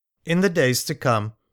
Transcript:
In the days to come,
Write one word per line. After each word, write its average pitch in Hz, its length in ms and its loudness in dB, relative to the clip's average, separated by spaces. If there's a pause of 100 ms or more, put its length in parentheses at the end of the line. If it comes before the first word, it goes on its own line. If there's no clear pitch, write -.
(260)
In 170 160 0
the 196 80 2
days 135 360 0
to 156 100 -6
come, 110 380 -2 (200)